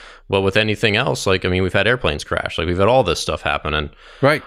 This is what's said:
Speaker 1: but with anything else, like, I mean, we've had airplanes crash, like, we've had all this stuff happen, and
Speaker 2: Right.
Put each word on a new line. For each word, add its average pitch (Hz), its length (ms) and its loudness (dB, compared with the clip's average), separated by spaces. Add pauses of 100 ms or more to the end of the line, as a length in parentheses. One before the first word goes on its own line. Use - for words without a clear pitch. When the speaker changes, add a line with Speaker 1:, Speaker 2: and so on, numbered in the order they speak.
(300)
Speaker 1:
but 98 120 2
with 95 140 2
anything 107 400 0
else, 131 320 -2
like, 95 160 0
I 95 60 0
mean, 92 140 0
we've 90 100 -2
had 101 140 2
airplanes 85 360 -2
crash, - 340 -6
like, 80 100 -4
we've 87 100 -2
had 98 100 4
all 127 160 4
this 82 160 0
stuff 78 220 -6
happen, 73 320 -4
and 76 160 -2 (320)
Speaker 2:
Right. 143 260 2